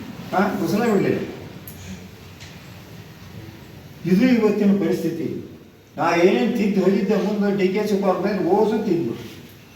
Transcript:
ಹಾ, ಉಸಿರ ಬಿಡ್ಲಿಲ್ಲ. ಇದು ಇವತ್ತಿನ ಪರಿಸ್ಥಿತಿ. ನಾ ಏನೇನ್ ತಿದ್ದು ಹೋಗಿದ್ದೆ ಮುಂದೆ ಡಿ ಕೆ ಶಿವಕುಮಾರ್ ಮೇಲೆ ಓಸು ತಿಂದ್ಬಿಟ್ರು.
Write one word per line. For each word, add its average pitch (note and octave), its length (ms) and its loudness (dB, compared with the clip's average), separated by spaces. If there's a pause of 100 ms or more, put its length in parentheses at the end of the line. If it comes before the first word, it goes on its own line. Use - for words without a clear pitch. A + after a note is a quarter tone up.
(360)
ಹಾ, F#3+ 280 0
ಉಸಿರ G#3+ 280 0
ಬಿಡ್ಲಿಲ್ಲ. - 360 0 (2750)
ಇದು F#3+ 200 6
ಇವತ್ತಿನ G#3 540 4
ಪರಿಸ್ಥಿತಿ. D#3+ 680 -2 (500)
ನಾ E3+ 200 2
ಏನೇನ್ G#3+ 360 4
ತಿದ್ದು G3 280 2
ಹೋಗಿದ್ದೆ G3 360 2
ಮುಂದೆ G3+ 400 0
ಡಿ F#3 120 2
ಕೆ G#3 180 0
ಶಿವಕುಮಾರ್ F#3+ 340 0
ಮೇಲೆ G3 180 -2
ಓಸು G3+ 460 2
ತಿಂದ್ಬಿಟ್ರು. - 460 -2 (460)